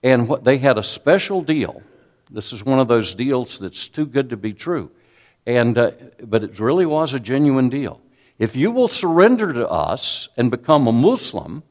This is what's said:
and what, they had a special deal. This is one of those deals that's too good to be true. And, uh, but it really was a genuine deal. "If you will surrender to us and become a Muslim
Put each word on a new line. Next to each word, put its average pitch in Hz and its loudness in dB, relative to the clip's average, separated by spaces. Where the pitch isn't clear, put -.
and 123 4
what, - -2
they 131 4
had 131 2
a 104 -4
special 190 0
deal. 147 -4
This - -12
is 104 -14
one 135 2
of 127 2
those 107 2
deals 127 -2
that's 92 -10
too 151 -6
good 135 -4
to 117 -8
be 104 -8
true. 127 -8
And, 120 2
uh, 120 2
but 107 -2
it 101 -12
really 156 2
was 151 -2
a 135 -4
genuine 131 2
deal. 135 -8
"If 110 -2
you 147 2
will 240 2
surrender 190 4
to 120 -2
us - -4
and 123 2
become 143 2
a 113 4
Muslim 143 0